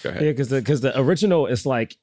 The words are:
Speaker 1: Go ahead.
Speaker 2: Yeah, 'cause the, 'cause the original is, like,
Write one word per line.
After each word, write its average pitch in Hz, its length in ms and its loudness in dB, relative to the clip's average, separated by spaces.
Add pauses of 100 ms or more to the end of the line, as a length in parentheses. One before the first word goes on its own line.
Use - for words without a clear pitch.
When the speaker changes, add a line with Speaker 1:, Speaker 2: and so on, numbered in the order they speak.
Speaker 1:
Go 67 80 -6
ahead. 87 100 -6
Speaker 2:
Yeah, 151 120 2
'cause 127 160 -4
the, 135 120 0
'cause 127 200 0
the 123 160 0
original 156 500 2
is, 120 180 -2
like, 120 380 -2